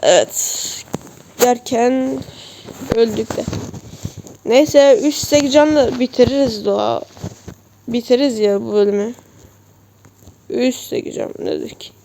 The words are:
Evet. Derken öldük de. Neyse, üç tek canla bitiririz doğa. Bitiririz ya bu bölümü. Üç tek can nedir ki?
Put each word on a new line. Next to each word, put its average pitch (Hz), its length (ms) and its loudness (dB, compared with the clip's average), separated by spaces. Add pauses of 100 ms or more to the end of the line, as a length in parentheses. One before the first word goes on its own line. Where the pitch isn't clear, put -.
Evet. - 800 0 (580)
Derken 247 760 0 (800)
öldük 226 400 0
de. 233 80 -4 (1000)
Neyse, 277 580 6
üç 294 220 -2
tek 285 280 2
canla 294 480 4
bitiririz 247 640 0
doğa. 202 380 -2 (840)
Bitiririz 240 500 0
ya 202 240 0
bu 226 100 -6
bölümü. 202 420 0 (1400)
Üç 247 380 -2
tek - 260 -2
can - 240 -8
nedir - 300 -6
ki? - 220 -18 (140)